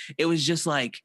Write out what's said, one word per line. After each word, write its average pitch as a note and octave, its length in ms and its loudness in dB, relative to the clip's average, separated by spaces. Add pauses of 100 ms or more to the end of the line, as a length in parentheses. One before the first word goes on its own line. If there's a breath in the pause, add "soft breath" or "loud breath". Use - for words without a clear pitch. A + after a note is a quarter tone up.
(180 loud breath)
it D#3+ 80 2
was E3 200 2
just D#3+ 200 0
like C#3 400 0